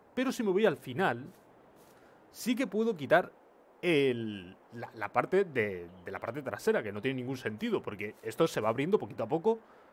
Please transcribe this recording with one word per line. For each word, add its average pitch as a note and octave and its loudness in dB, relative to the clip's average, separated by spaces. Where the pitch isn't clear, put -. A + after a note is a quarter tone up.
Pero B3+ -2
si - -4
me G3+ 2
voy G#3 6
al D3+ 2
final, C#3 -2
sí - -2
que B3+ 0
puedo A3 0
quitar D3 4
el, A#2 2
la, A#2 -12
la G#2 -6
parte C3 2
de, G#2 -2
de G2 -10
la F#2+ -4
parte A#2 -6
trasera, C3 0
que G#2+ -6
no G#2 -6
tiene C3 -2
ningún C3 -6
sentido, B2 -2
porque G#2 -8
esto A2+ 2
se - -2
va G#2+ 2
abriendo D3+ 2
poquito A2 -6
a A2 -4
poco E3 2